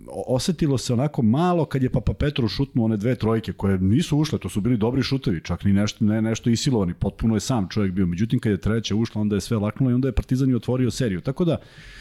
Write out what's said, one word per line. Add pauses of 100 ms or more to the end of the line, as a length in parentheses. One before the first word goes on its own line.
(280)
osetilo
se
onako
malo
kad
je
Papa
Petru
šutnuo
one
dve
trojke
koje
nisu
ušle,
to
su
bili
dobri
šutevi,
čak
ni
nešto,
ne,
nešto
isilovani,
potpuno
je
sam
čovjek
bio.
Međutim,
kad
je
treća
ušla,
onda
je
sve
laknulo
i
onda
je
Partizan
i
otvorio
seriju.
Tako
da, (440)